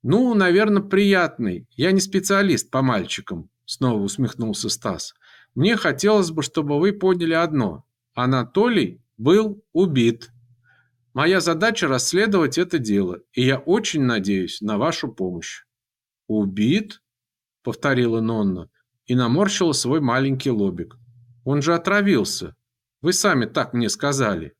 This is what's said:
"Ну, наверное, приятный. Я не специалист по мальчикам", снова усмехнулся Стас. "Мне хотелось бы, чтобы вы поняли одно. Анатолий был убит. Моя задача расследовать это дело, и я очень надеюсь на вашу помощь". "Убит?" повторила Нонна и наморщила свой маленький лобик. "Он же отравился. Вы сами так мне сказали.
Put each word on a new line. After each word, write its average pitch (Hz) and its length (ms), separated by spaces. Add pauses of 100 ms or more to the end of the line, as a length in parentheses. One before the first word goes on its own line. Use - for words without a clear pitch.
"Ну, 226 320
наверное, 202 480
приятный. 185 880
Я 165 200
не 190 80
специалист 196 720
по 131 100
мальчикам", 98 680 (160)
снова 120 360
усмехнулся 107 680
Стас. - 420 (420)
"Мне 160 220
хотелось 185 540
бы, 160 120
чтобы 147 380
вы 202 120
поняли 180 420
одно. 151 500 (300)
Анатолий 131 880 (160)
был 202 440 (100)
убит. 135 580 (840)
Моя 170 280
задача 175 460
расследовать 170 680
это 175 220
дело, 101 420 (120)
и 123 120
я 131 140
очень 165 440
надеюсь 101 600
на 104 160
вашу 143 340
помощь". 90 520 (640)
"Убит?" 107 760 (600)
повторила 120 600
Нонна 104 480 (340)
и 123 100
наморщила 160 580
свой 139 280
маленький 135 500
лобик. 95 460 (480)
"Он 139 180
же 165 120
отравился. 170 800 (480)
Вы 165 100
сами 156 340
так - 280
мне 120 140
сказали. 107 720